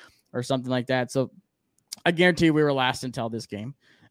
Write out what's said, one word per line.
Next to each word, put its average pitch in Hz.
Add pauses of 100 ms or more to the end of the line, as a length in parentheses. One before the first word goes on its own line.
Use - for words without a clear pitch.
(340)
or 123
something 127
like 127
that. 127
So 131 (760)
I 175
guarantee 170
we 151
were 143
last 127
until 120
this 110
game. 107 (360)